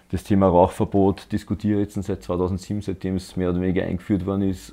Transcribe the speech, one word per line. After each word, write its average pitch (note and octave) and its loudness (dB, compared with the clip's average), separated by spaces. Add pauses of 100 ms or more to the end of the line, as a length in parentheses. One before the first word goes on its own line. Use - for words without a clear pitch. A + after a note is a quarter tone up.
(120)
Das F#2 -6
Thema G2 4
Rauchverbot F#2+ 2
diskutiere G#2 -2
ich G#2 -4
jetzt G2 -4
seit F#2 -6
zweitausendsieben, F2+ -4
seitdem F#2+ -4
es - -10
mehr F2+ 0
oder F2+ 0
weniger F#2 0
eingeführt F2+ -2
worden G2 -2
ist, - -8